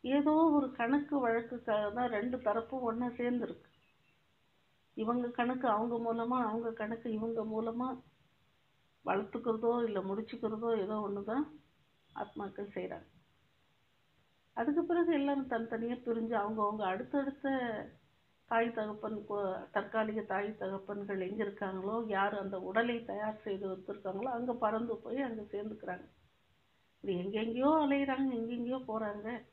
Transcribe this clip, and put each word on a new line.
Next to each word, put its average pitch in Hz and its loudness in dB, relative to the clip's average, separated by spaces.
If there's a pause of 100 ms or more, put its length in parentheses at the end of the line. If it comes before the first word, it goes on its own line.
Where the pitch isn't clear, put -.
ஏதோ 285 6 (160)
ஒரு 285 6
கணக்கு 285 2
வழக்குக்காக 233 2
தான் 240 0
ரெண்டு 240 0
தரப்பும் 233 0
ஒண்ணா 233 0
சேர்ந்துருக்கு. 240 -2 (1300)
இவங்க 240 2
கணக்கு 254 0
அவங்க 233 2
மூலமா, 233 0
அவங்க 226 0
கணக்கு 226 -4
இவங்க 226 -2
மூலமா 233 -2 (1160)
வளர்த்துக்கிறதோ 220 2 (100)
இல்ல 208 0
முடிச்சுக்கிறதோ 220 -2
ஏதோ 208 0
ஒண்ணுதான் 202 -2 (680)
ஆத்மாக்கள் 202 -8
செய்றாங்க. - -6 (1500)
அதுக்கு 294 2
பிறகு 339 4
எல்லாரும் 277 2
தனித்தனியா 226 -2
பிரிஞ்சு 226 -2
அவங்கவங்க 214 0
அடுத்தடுத்த 269 -2 (1040)
தாய் 233 4
தகப்பன், 214 -4
கொ-, 208 -4 (280)
தற்காலிக 214 0
தாய் 202 -2
தகப்பன்கள் 196 -4
எங்க 202 -2
இருக்காங்களோ, 202 -4 (120)
யார் 202 2
அந்த 196 -4
உடலை 226 2
தயார் 214 -4
செய்து 190 -4
வச்சிருக்காங்களோ, 190 -4
அங்க 247 -2
பறந்து 220 0
போய் 254 -6
அங்க 226 -4
சேர்ந்துக்கிறாங்க. 202 -8 (800)
இப்படி - -4
எங்கெங்கேயோ 226 2
அலையுறாங்க, 277 4
எங்கெங்கேயோ 240 -2
போறாங்க. 214 -4 (260)